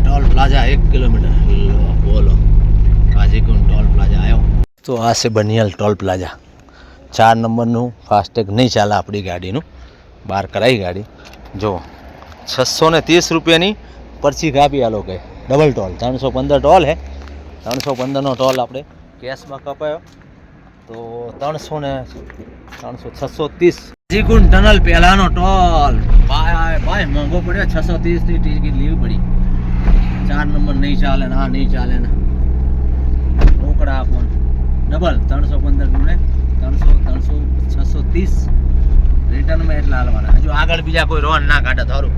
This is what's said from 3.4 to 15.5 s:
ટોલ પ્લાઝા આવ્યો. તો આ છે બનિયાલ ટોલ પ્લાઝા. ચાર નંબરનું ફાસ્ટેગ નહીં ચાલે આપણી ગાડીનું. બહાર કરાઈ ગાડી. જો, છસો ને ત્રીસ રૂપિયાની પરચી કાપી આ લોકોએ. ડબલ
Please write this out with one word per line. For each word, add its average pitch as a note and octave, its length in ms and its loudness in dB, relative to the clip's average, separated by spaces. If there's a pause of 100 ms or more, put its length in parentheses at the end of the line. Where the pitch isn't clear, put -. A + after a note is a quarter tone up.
ટોલ - 180 2
પ્લાઝા - 320 2
આવ્યો. - 200 2 (460)
તો C3 100 -4
આ A#2 180 2
છે - 160 -2
બનિયાલ G#2+ 400 0
ટોલ G#2 260 -2
પ્લાઝા. F#2 340 -6 (840)
ચાર A2+ 220 4
નંબરનું A#2 580 -4 (160)
ફાસ્ટેગ G#2 400 -2
નહીં A#2 200 0
ચાલે G#2 240 -2
આપણી G2+ 280 -6
ગાડીનું. F#2 420 -8 (640)
બહાર F#2+ 180 -6
કરાઈ A2+ 320 -2
ગાડી. F#2 280 -8 (540)
જો, F#2+ 220 -4 (680)
છસો C3 420 -2
ને D#3+ 120 0
ત્રીસ E3 300 0
રૂપિયાની E3 440 -2 (460)
પરચી C#3+ 300 -4
કાપી C#3 320 0
આ A2+ 60 -2
લોકોએ. F#2 300 -8 (300)
ડબલ C#3+ 220 2